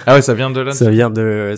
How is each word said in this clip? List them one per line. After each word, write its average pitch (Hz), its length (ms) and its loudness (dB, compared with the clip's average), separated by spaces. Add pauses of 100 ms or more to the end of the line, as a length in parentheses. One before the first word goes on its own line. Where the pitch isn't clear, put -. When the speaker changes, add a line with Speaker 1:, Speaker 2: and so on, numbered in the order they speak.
Speaker 1:
Ah 131 80 6
ouais, 139 80 6
ça 131 100 -2
vient 131 180 -4
de 131 100 -6
là 131 100 -6
Speaker 2:
<laughs> - 20 -6
ça 127 180 0
vient 113 200 2
de, 107 480 -4